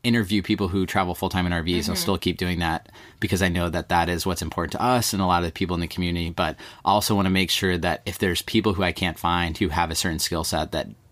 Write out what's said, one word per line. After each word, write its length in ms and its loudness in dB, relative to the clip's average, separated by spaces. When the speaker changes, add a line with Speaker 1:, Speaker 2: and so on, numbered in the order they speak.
Speaker 1:
interview 380 2
people 280 0
who 180 0
travel 280 0
full-time 300 0
in 80 0
R 100 0
Vs. 260 0
I'll 60 -2
Speaker 2:
Mm-hmm. 60 -2
Speaker 1:
still 180 0
keep 200 -2
doing 220 -2
that 280 -2
because 220 0
I 80 4
know 180 0
that 220 -4
that 180 4
is 160 -2
what's 160 -2
important 320 -4
to 100 -4
us 300 2
and 80 0
a 60 2
lot 160 4
of 60 0
the 40 -4
people 220 -2
in 60 0
the 60 -2
community. 440 -2
But 260 -2
I 80 4
also 220 4
wanna 160 4
make 200 2
sure 260 2
that 300 -2
if 120 -6
there's 220 2
people 320 2
who 100 -2
I 100 2
can't 260 -2
find 400 0
who 100 0
have 220 0
a 40 -6
certain 240 -2
skill 260 -2
set 280 -2
that 160 -4